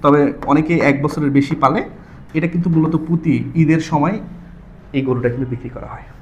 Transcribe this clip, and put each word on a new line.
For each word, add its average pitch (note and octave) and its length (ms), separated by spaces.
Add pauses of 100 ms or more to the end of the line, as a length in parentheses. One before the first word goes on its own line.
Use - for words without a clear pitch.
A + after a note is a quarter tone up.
তবে C#3+ 300 (140)
অনেকে D#3 280
এক C#3 280
বছরের D3 280
বেশি C#3 260
পালে, D#3+ 320 (460)
এটা D#3+ 120
কিন্তু F3 240
মূলত D#3+ 260
প্রতি D#3 580
ঈদের D#3+ 260
সময় D#3+ 400 (720)
এই C3+ 100
গরুটা B2 260
কিন্তু B2 220
বিক্রি A#2+ 180
করা - 180
হয়। - 160 (200)